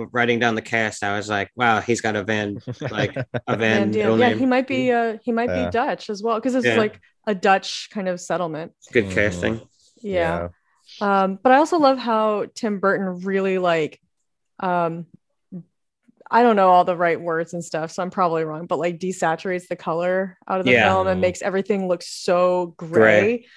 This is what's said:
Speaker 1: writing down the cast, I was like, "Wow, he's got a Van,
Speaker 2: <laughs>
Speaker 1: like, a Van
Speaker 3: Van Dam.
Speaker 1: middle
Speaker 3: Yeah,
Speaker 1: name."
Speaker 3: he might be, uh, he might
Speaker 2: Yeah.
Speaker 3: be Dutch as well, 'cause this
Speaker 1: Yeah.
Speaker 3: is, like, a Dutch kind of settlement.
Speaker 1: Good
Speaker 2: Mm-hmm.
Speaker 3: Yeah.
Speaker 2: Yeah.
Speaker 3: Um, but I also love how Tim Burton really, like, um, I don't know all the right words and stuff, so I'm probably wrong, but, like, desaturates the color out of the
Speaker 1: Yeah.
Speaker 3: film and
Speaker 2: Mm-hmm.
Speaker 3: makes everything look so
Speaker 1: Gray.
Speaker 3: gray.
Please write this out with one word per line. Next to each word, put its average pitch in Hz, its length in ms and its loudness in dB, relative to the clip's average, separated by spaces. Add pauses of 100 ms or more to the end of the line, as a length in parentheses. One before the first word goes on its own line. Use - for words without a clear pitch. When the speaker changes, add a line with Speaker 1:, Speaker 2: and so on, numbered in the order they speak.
(120)
Speaker 1:
writing 120 280 2
down 117 160 2
the 110 60 -2
cast, 110 420 -2
I 101 140 -2
was 101 100 -6
like, 101 280 -2
"Wow, 113 260 2
he's 113 200 0
got 110 140 -2
a 104 80 -2
Van, 104 340 -2 (160)
Speaker 2:
<laughs> 131 180 -8
Speaker 1:
like, 104 260 -4
a 127 80 -6 (220)
Van 117 100 -2
Speaker 3:
Van 113 340 2
Dam. - 0 -
Speaker 1:
middle 208 280 2
Speaker 3:
Yeah, 240 100 6
Speaker 1:
name." 220 100 -2
Speaker 3:
he 269 60 0
might 254 220 2
be, 254 240 -2
uh, 233 320 0
he 240 80 -4
might 226 180 0
Speaker 2:
Yeah. - 160 -2
Speaker 3:
be 87 60 -4
Dutch 233 400 -4
as 196 120 -10
well, 226 160 -2
'cause 240 140 -2
this 247 120 0
Speaker 1:
Yeah. 240 80 2
Speaker 3:
is, 220 40 2
like, 214 220 -2 (280)
a 214 60 0
Dutch 190 580 0
kind 196 160 -6
of 180 140 -6
settlement. 165 520 -6 (200)
Speaker 1:
Good 113 120 2
Speaker 2:
Mm-hmm. 104 600 -2 (380)
Speaker 3:
Yeah. 170 360 -2
Speaker 2:
Yeah. 87 80 -6 (520)
Speaker 3:
Um, 196 420 0
but 254 100 4
I 262 60 8
also 320 220 2
love 269 180 4
how 220 580 -2
Tim 208 240 -4
Burton 185 460 -2
really, 190 340 0
like, 165 400 0 (600)
um, 175 460 -2 (1200)
I 233 140 4
don't 233 120 6
know 190 140 6
all 180 160 6
the 180 100 0
right 165 240 0
words 170 340 -4
and 170 100 -6
stuff, 160 280 -6
so - 100 -6
I'm 180 80 -4
probably 165 360 0
wrong, 156 200 -8
but, 165 140 -2
like, 170 200 -2
desaturates 180 680 -4
the 180 80 -6
color 180 600 -4 (100)
out 190 120 -2
of 185 60 -2
the 127 60 2
Speaker 1:
Yeah. 113 160 6
Speaker 3:
film 190 200 2
and 185 100 0
Speaker 2:
Mm-hmm. 185 40 -2
Speaker 3:
makes 180 200 -2
everything 190 460 -2
look 175 160 -2
so 180 760 0
Speaker 1:
Gray. 165 120 -12
Speaker 3:
gray. 110 560 4 (120)